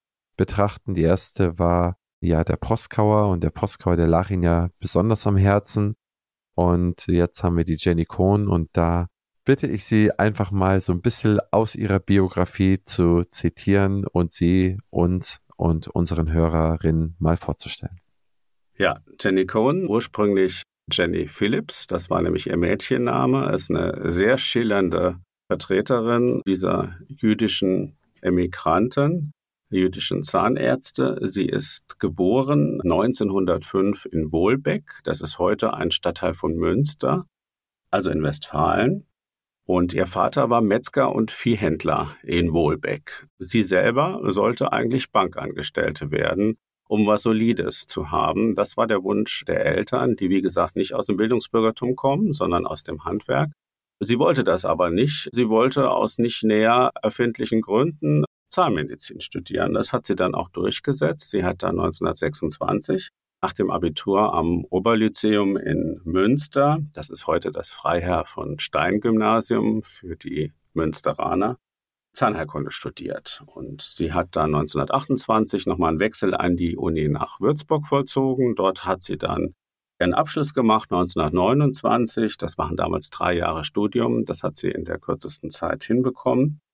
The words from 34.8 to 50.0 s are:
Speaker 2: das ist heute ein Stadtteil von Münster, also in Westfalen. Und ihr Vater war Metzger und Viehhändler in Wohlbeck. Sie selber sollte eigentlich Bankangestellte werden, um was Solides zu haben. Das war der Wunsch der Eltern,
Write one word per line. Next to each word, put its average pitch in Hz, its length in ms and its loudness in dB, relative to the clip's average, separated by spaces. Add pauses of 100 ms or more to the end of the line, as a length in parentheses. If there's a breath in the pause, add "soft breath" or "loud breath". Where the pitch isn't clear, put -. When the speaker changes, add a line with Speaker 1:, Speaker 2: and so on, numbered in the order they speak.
Speaker 2:
das - 180 -4
ist - 160 -6
heute 107 380 0
ein 82 160 -2
Stadtteil 87 420 -2
von 82 220 -2
Münster, 131 720 0 (640)
also 92 180 0
in 78 140 -2
Westfalen. 82 840 0 (600)
Und 90 280 0
ihr 92 100 2
Vater 117 460 0
war 120 100 4
Metzger 117 500 0
und 113 200 -2
Viehhändler 78 880 -2
in 85 320 0
Wohlbeck. - 720 -2 (140)
Sie - 240 0
selber 117 640 2
sollte 107 460 0
eigentlich 120 400 -2
Bankangestellte 76 1000 -2
werden, 82 460 0 (300)
um 107 200 2
was 104 160 2
Solides 113 640 0
zu 73 240 -4
haben. 82 420 0
Das 101 240 -2
war 117 80 2
der 104 160 0
Wunsch 104 440 -2
der - 200 -2
Eltern, 123 500 0